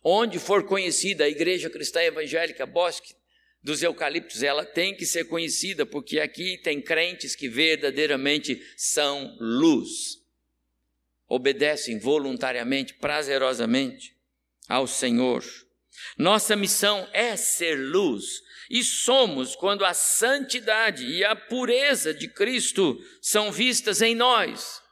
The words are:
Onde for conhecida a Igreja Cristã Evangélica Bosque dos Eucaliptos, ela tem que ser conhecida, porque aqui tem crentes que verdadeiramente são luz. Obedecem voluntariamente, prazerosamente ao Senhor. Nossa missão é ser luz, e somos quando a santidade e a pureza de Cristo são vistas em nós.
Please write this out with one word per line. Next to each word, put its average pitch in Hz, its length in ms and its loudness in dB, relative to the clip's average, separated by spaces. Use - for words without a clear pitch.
Onde 196 380 2
for 196 260 2
conhecida 185 600 0
a 147 40 4
Igreja 165 400 -2
Cristã 165 320 -4
Evangélica 156 640 -2
Bosque 170 480 -2
dos 147 220 -2
Eucaliptos, 151 600 -2
ela 147 220 0
tem 190 300 -2
que 170 100 -8
ser 165 200 -2
conhecida, 156 600 -4
porque 147 360 -4
aqui 175 380 -6
tem 147 220 -4
crentes 165 540 -2
que 135 140 -8
verdadeiramente 143 1120 0
são 143 640 -2
luz. 127 840 2
Obedecem 135 720 0
voluntariamente, 131 920 0
prazerosamente 131 1200 -2
ao 127 180 0
Senhor. 123 560 2
Nossa 208 380 4
missão 202 560 0
é 214 240 0
ser 165 400 -2
luz, 135 680 -2
e 240 140 0
somos 185 720 2
quando 196 300 0
a 175 80 2
santidade 220 1120 0
e 170 180 0
a 214 120 2
pureza 240 800 0
de 151 140 -8
Cristo 196 720 0
são 214 300 0
vistas 214 500 0
em 226 120 4
nós. 233 680 0